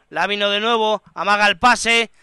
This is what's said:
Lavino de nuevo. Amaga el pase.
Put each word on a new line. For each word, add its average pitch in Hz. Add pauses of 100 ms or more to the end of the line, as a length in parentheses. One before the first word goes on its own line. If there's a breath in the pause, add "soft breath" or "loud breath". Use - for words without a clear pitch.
(100)
Lavino 202
de 202
nuevo. 220 (120)
Amaga 208
el 196
pase. 233 (120 soft breath)